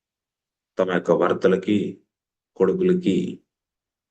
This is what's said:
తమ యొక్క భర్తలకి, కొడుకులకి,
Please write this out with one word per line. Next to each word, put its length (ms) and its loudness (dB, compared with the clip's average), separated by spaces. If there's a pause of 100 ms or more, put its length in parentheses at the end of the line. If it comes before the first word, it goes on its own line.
(800)
తమ 140 -2
యొక్క 200 0
భర్తలకి, 920 0 (540)
కొడుకులకి, 880 0 (680)